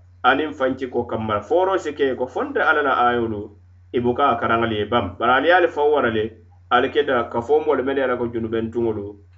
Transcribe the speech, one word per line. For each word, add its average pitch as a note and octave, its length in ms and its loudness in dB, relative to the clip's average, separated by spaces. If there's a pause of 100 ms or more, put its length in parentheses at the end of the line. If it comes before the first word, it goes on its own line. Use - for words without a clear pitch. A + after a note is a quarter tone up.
(240)
aniŋ C#3+ 300 2
fanci C3 360 -2
ko A#2+ 140 -2
kamma A2 300 -4
la. G#2 80 -2
Foro F#3 360 0
si D3+ 160 -6
ke C#3 220 0
ko B2 120 -4
fonte C4 340 -6
Ala D3+ 200 2
la C3+ 120 0 (160)
ayolu, A2+ 420 -4 (420)
i B2+ 60 0
buka B2 300 2
a A#2 100 0
karaŋali A#2 400 0
ye G2+ 60 -2
bam. A2 340 -2
Bari A#2 140 2
ali C#3 140 2
ye F3 60 6
ali F3 140 4
fo D3 240 2
wara C3 180 2
le, A2 220 -2 (400)
ali B2 180 4
ke D3 160 2
da B2 240 0
ka A#2 120 -4
fo C#3+ 180 2
moolu C#3+ 240 0
mene C3+ 160 -2
ye C3+ 40 0
a B2+ 40 0
la B2 80 -2
ko A#2+ 120 -4
junubentuŋolu, A2+ 880 -4 (220)